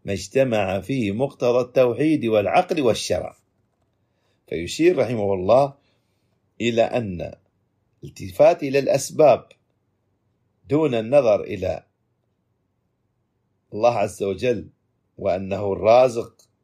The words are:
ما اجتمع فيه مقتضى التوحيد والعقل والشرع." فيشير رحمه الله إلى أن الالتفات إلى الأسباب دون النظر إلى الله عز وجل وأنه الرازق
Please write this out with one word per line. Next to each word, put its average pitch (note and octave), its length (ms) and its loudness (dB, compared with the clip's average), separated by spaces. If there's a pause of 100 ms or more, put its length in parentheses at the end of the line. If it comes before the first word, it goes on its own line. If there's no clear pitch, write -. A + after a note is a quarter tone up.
ما G2 80 -8
اجتمع G2+ 680 -2
فيه A2+ 320 -4
مقتضى B2 480 -2
التوحيد B2+ 640 0
والعقل A2 560 0
والشرع." F#2+ 560 -2 (1120)
فيشير C#3 520 0
رحمه G#2+ 360 -2
الله A#2+ 400 2 (840)
إلى A2+ 220 0
أن F#2+ 520 -4 (720)
الالتفات D3 580 2
إلى C#3 160 -2
الأسباب C3+ 680 2 (1200)
دون D3 260 0
النظر A2+ 460 2
إلى F#2 420 -6 (1900)
الله A#2 220 0
عز G#2+ 280 -4
وجل G2 460 -4 (500)
وأنه F#2+ 540 -4
الرازق A2+ 640 2 (280)